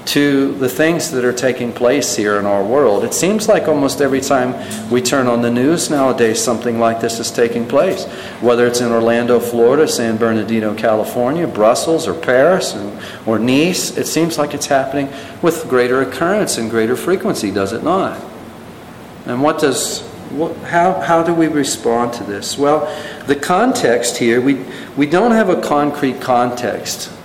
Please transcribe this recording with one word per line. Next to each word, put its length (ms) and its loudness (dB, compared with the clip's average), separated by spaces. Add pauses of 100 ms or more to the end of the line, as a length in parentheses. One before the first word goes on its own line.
to 500 2
the 140 -2
things 440 0
that 120 0
are 80 2
taking 400 -2
place 440 2
here 200 2
in 80 0
our 200 2
world? 400 4
It 100 -4
seems 320 0
like 220 4
almost 320 0
every 200 2
time 320 0 (380)
we 100 4
turn 280 2
on 140 2
the 80 2
news 400 2
nowadays, 520 2
something 380 -2
like 200 2
this 200 -2
is 100 -4
taking 380 0
place. 380 2 (340)
Whether 260 4
it's 140 0
in 100 0
Orlando, 480 4
Florida, 480 4
San 300 -2
Bernardino, 580 0
California, 720 0
Brussels, 600 2
or 60 -2
Paris, 600 2
or, 260 -8 (260)
or 120 0
Nice, 580 0
it 120 -4
seems 300 0
like 160 -2
it's 120 -6
happening 420 -2 (320)
with 280 0
greater 340 2
occurrence 560 -2
and 100 -4
greater 280 0
frequency, 560 -2
does 200 -2
it 120 -6
not? 360 -2 (1080)
And 140 -4
what 200 2
does, 420 0 (280)
what, 260 -4
how, 380 0
how 280 0
do 100 0
we 140 2
respond 680 0
to 100 -10
this? 340 -8
Well, 280 2 (400)
the 100 2
context 800 0
here, 240 2
we, 240 0 (320)
we 100 2
don't 240 2
have 180 4
a 140 2
concrete 580 -2
context 880 -2 (160)